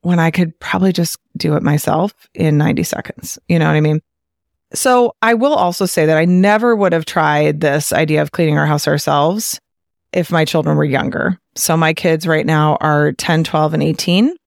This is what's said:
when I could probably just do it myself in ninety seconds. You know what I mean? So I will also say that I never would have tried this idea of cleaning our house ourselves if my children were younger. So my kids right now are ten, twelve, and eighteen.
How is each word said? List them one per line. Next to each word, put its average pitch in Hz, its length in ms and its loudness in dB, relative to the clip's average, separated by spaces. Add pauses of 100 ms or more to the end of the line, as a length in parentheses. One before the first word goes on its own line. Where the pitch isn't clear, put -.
when 175 160 2
I 165 120 2
could 170 300 -2
probably 185 320 0
just 170 260 -2 (180)
do 151 200 -2
it - 60 -2
myself 156 500 0 (220)
in 156 220 0
ninety 151 260 0
seconds. - 560 -8 (100)
You 170 100 2
know 156 80 2
what 151 100 2
I 151 40 2
mean? 151 200 0 (760)
So 247 480 2
I 226 120 2
will 269 200 2
also 180 320 0
say 160 200 0
that 156 120 2
I 165 60 2
never 208 520 2
would 190 160 2
have 165 120 -2
tried 151 560 0
this 147 320 0
idea 151 300 0
of 147 100 -4
cleaning 156 260 0
our 147 80 0
house 151 200 0
ourselves 151 720 -2 (520)
if 175 180 -2
my 165 140 2
children 151 320 0
were 151 80 2
younger. - 540 -2 (160)
So - 220 -2
my 160 160 2
kids 160 340 -2
right 160 200 0
now 151 340 2
are 147 320 2
ten, 160 320 0
twelve, 156 300 -2
and 151 80 0
eighteen. 180 520 0 (120)